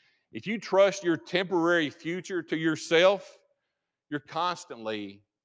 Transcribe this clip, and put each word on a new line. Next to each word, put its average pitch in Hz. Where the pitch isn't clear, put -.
If -
you 208
trust 190
your 170
temporary 170
future 170
to 165
yourself, 165
you're 147
constantly 110